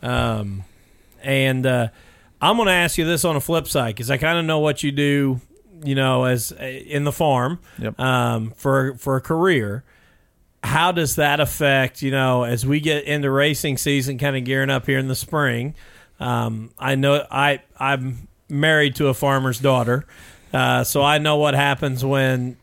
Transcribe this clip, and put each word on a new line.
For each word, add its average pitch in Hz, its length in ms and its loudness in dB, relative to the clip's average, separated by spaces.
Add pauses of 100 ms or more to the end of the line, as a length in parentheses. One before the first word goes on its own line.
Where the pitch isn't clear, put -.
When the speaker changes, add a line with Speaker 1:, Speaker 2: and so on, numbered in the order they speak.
Speaker 1:
Um, 110 600 -4 (580)
and, 135 440 0
uh, 123 220 2 (520)
I'm 202 180 4
gonna 208 120 2
ask 175 280 2
you 160 80 2
this 165 180 0
on 165 120 2
a 135 40 -2
flip 160 260 -2
side, 117 300 -2
'cause 127 140 -6
I 123 80 0
kinda 165 240 0
know 160 160 0
what 151 240 0
you 143 100 -2
do, 143 480 2 (420)
you 139 120 -2
know, 131 300 2
as 123 360 0
a, 131 180 -10
in 143 260 -4
the 143 80 0
farm, 143 460 0 (200)
Speaker 2:
Yep. - 200 -6
Speaker 1:
um, 120 580 0
for, 135 420 0
for 135 180 -2
a 131 40 -2
career. 139 640 0 (800)
How 156 300 2
does 165 240 -2
that 147 240 2
affect, 135 640 0
you 135 80 -2
know, 131 320 2
as 120 240 -2
we 147 140 2
get 147 240 -2
into 147 260 -2
racing 143 480 0
season, 139 400 -2
kinda 135 240 -2
gearing 135 280 -2
up 131 160 -2
here 135 120 0
in 135 100 -2
the 131 80 -2
spring? 135 580 -2 (460)
Um, 117 580 -4
I 135 160 -2
know 139 360 2
I, 139 300 0 (200)
I'm 131 480 -4 (200)
married 147 480 2
to 147 120 2
a 127 60 2
farmer's 131 440 0
daughter, 127 460 2 (480)
uh, 127 320 2
so 143 180 0
I 147 160 4
know 151 180 0
what 147 180 2
happens 135 500 0
when 131 580 0